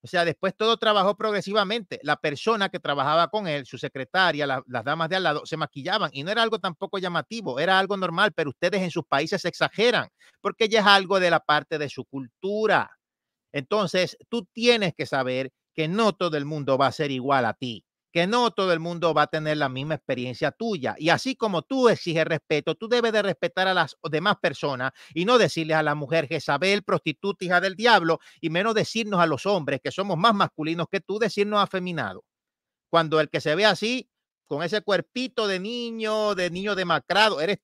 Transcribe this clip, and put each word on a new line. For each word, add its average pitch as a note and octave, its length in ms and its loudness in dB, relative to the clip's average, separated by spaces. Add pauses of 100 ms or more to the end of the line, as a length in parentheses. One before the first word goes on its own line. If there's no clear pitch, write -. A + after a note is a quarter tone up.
O C3 40 -20
sea, E3+ 200 0
después F#3 300 -2
todo A3 200 2
trabajó G#3 400 2
progresivamente. G3+ 840 -2
La D3 140 0
persona F#3+ 520 -2
que F3+ 100 -8
trabajaba D3+ 500 2
con G#3 200 -4
él, C#3+ 160 -4
su - 140 -16
secretaria, D3 680 0
la, C3 200 -2
las B2 180 -6
damas D#3 240 -2
de F#3 80 -2
al F#3+ 60 0
lado, D#3 240 -2
se D#3+ 100 -6
maquillaban D#3+ 560 -4
y C#3 120 -8
no F3+ 60 -6
era A3+ 120 0
algo A3 160 0
tampoco G3 400 -6
llamativo, F3 600 -4
era F#3 200 4
algo F#3+ 180 0
normal, F#3 380 0
pero D3+ 160 -2
ustedes F#3 320 -2
en F3+ 80 -4
sus D#3+ 160 -4
países D#3+ 340 0
se F3 80 -4
exageran F#3 600 0 (340)
porque G3+ 260 0
ya G#3+ 120 4
es G3 60 2
algo G3 340 6
de F3+ 100 4
la D#3+ 100 4
parte D3+ 380 0
de D3 100 -4
su B2 160 -10
cultura. F#3 920 -2 (540)
Entonces, F3+ 680 -2 (100)
tú A#3 240 -6
tienes A3+ 440 2
que C3+ 100 -6
saber C3 460 -2 (220)
que D#3 140 -2
no G#3 260 2
todo E3+ 220 -2
el C#3+ 80 -2
mundo C#3+ 340 -2
va C3+ 100 4
a B2 40 0
ser D3 180 -4
igual C3 360 0
a G#2+ 80 -2
ti, A#2 300 -10 (280)
que E3+ 160 2
no A#3+ 240 2
todo F#3+ 200 0
el E3 80 2
mundo E3+ 320 0
va D3+ 100 4
a D3+ 40 4
tener D3+ 300 -2
la D3 120 0
misma C#3 280 -6
experiencia B2+ 560 -4
tuya. E3 460 -4
Y D#3 100 0
así B3 280 2
como F#3+ 260 -2
tú C4 260 2
exiges D#3+ 360 2
respeto, D#3 520 -2
tú A3+ 120 -12
debes A#3 240 0
de G#3+ 100 2
respetar F#3 460 -2
a F#3 60 2
las E3 220 0 (140)
demás F3 300 0
personas C3+ 520 -4 (220)
y E3+ 100 0
no B3 140 4
decirles D#3 380 2
a D#3 60 4
la D3 140 2
mujer, D3+ 320 -2
"Jezabel, E3 560 0
prostituta, F#3+ 600 -4
hija F3+ 160 2
del F#3+ 160 -2
diablo", F#3 440 4 (200)
y E3 100 -4
menos G3+ 240 0
decirnos G3+ 460 -2
a E3+ 60 6
los D3+ 200 -2
hombres C#3+ 360 0
que C#3+ 80 -4
somos F#3+ 260 -4
más G#3 180 4
masculinos E3 560 -2
que F#3+ 100 -2
tú, G3+ 180 -6
decirnos G#3 440 0
afeminado. E3+ 600 -4 (680)
Cuando D#3+ 300 4
el D3 100 0
que D3 100 0
se D3+ 160 0
ve G#3 100 4
así, A3 420 0 (380)
con D3 160 -6
ese G3+ 200 -2
cuerpito G#3+ 640 -2
de F#3 120 -2
niño, A3 760 -4
de F3+ 160 -2
niño F#3+ 240 -4
demacrado, F3+ 680 2
eres F3+ 220 0